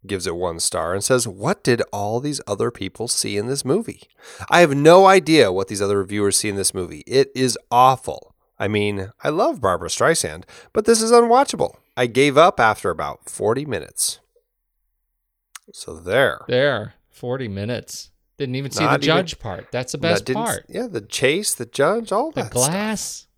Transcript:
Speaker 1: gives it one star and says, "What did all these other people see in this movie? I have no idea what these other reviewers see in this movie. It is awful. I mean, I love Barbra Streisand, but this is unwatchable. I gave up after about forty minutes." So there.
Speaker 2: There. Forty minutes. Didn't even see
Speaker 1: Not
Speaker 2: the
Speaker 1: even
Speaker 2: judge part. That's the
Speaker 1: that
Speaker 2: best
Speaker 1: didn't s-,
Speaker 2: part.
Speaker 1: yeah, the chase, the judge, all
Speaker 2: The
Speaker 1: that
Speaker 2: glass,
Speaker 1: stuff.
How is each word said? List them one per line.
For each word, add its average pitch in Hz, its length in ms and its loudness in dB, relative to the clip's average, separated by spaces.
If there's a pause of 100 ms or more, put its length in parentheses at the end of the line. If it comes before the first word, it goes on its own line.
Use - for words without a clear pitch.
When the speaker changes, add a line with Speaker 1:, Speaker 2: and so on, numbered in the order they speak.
Speaker 1:
gives 92 200 -6
it 85 100 -4
one 85 260 -4
star 85 320 -4
and 101 100 -4
says, 123 240 0
"What 104 360 -6
did 120 180 0 (100)
all 104 300 -6
these 147 260 -6
other 110 240 -2
people 107 380 -10
see - 260 -4
in 104 120 -4
this 139 180 -6
movie? 185 380 -2 (460)
I 170 120 4
have 151 120 4
no 160 320 8
idea 160 460 6
what 95 160 -2
these 101 140 -6
other 101 160 2
reviewers 101 400 0
see 110 100 -2
in 101 80 -2
this 98 180 -4
movie. 82 320 -8
It 139 300 2
is 127 220 0 (120)
awful. 127 640 2 (240)
I 104 120 -4
mean, 104 420 -2 (120)
I 139 60 -2
love 214 300 -2
Barbra 87 300 -2
Streisand, 110 560 -2 (260)
but 202 140 0
this 226 160 4
is 226 100 2
unwatchable. 240 640 4 (220)
I 123 100 0
gave 131 300 2
up 175 240 6
after 107 280 2
about 78 400 -8
forty 120 360 -2
minutes." - 540 -6 (1500)
So - 240 -16
there. 110 500 -2
Speaker 2:
There. 123 460 -2 (160)
Forty 127 380 -10
minutes. 104 640 -8 (260)
Didn't 127 180 -6
even 139 160 -6
see - 120 -4
Speaker 1:
Not 143 180 2
Speaker 2:
the 143 60 -2
Speaker 1:
even 160 100 2
Speaker 2:
judge 170 220 -6
part. - 320 -12
That's 127 200 -6
the 156 60 -8
Speaker 1:
that 151 100 -4
Speaker 2:
best 165 180 -2
Speaker 1:
didn't 165 180 -4
s-, 233 60 -4
Speaker 2:
part. - 200 -6
Speaker 1:
yeah, 254 180 -6
the 151 140 -8
chase, 143 540 -2
the 120 100 -10
judge, 196 460 -2
all 262 200 -2
Speaker 2:
The - 120 -6
Speaker 1:
that 110 80 -10
Speaker 2:
glass, 190 500 -2
Speaker 1:
stuff. - 260 -14 (100)